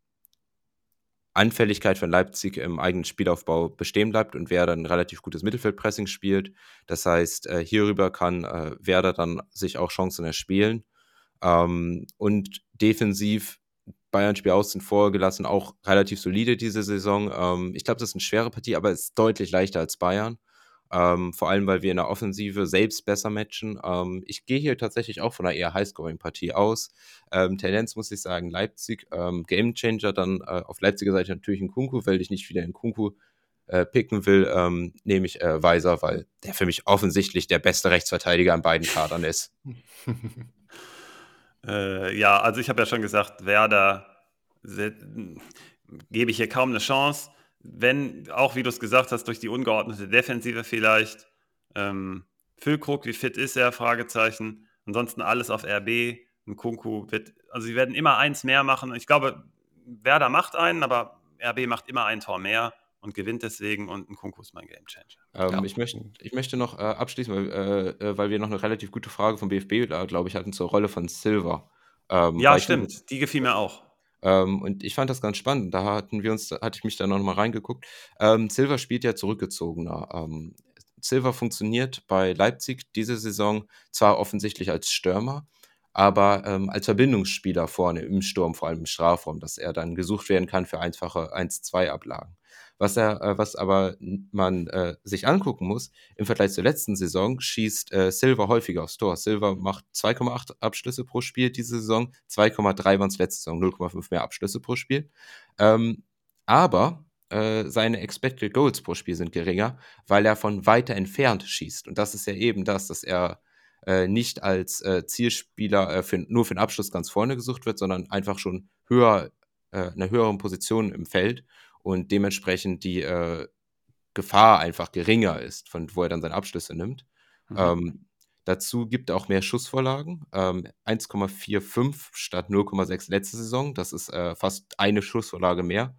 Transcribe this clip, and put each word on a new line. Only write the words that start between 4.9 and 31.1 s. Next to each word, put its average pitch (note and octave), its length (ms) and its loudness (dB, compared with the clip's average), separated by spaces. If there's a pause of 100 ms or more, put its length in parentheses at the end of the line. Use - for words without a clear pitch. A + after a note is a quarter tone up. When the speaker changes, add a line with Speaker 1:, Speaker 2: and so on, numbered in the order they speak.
Speaker 1:
gutes D#2+ 180 -10
Mittelfeldpressing G#2 640 -2
spielt. G2 480 0 (320)
Das E2+ 200 -4
heißt, E2+ 420 2
äh, E2+ 180 -2
hierüber G2 460 2
kann, F2+ 320 -2
äh, D#2+ 360 -6
Werder F#2 340 2
dann E2+ 280 -4 (100)
sich - 260 -6
auch F2+ 120 -2
Chancen F#2 360 -4
erspielen. G#2 580 0 (580)
Ähm, F2 640 2 (120)
und G2+ 440 0 (120)
defensiv G#2+ 840 0 (520)
Bayern G2+ 240 4
Spiel G2+ 160 0
außen G2+ 280 2
vor G2+ 320 4
gelassen, F#2+ 360 0
auch G2 260 -2 (100)
relativ G2 360 4
solide A2+ 360 0
diese A2 280 -4
Saison. G2+ 520 0
Ähm, F2+ 380 0
ich - 100 -10
glaub, - 140 -2
das A#2+ 120 -8
ist - 60 -10
eine F#2+ 60 -8
schwere A2+ 300 0
Partie, - 240 -4
aber F#2 160 2
es E2 140 -4
ist - 120 -12
deutlich A2 320 4
leichter F#2 300 2
als D#2+ 180 -4
Bayern. G#2 400 0 (540)
Ähm, F2 420 2
vor - 160 -2
allem, G2 160 4
weil F#2+ 160 2
wir G2 80 0
in F2+ 80 0
der F2 100 0
Offensive G2+ 600 -4
selbst G#2 380 2
besser G2+ 260 -2
matchen. G#2+ 520 -8
Ähm, F2+ 440 -4
ich - 180 -12
gehe C3+ 140 -2
hier C#3+ 180 -2
tatsächlich A2 440 -6
auch F#2 120 -2
von F2+ 140 -4
einer E2 80 0
eher E2+ 180 -2
Highscoring-Partie E2+ 800 -6
aus. G#2+ 380 0 (400)
Ähm, F#2 260 2
Tendenz G2 380 0
muss A2 160 -10
ich G#2 100 -10
sagen, F2 300 -4
Leipzig, G2+ 600 -6
ähm, F2 360 -4
Gamechanger G#2+ 640 0
dann, F#2 280 0
äh, F2+ 220 -6
auf - 160 -16
Leipziger G2+ 340 2